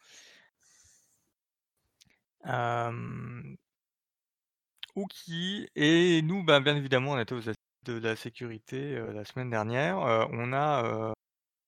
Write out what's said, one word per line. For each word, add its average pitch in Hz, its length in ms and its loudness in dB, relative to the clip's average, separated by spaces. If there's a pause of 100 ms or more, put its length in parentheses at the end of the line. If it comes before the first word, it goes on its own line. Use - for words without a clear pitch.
(2500)
Euh... 120 1120 -4 (1400)
Ok, 196 340 -8 (460)
et 165 460 6
nous, 180 220 0
ben, 147 180 6
bien 147 140 4
évidemment, 135 360 2
on 135 80 0
était 113 140 -4
aux 117 160 -4
assises 104 60 -4 (280)
de 123 100 -6
la 113 220 -2
sécurité, 123 800 -10
euh, 113 160 -6
la 104 140 -8
semaine 127 240 -8
dernière. 120 500 0
Euh, 117 320 4
on 120 220 -2
a, 143 320 2
euh, 110 260 -2 (560)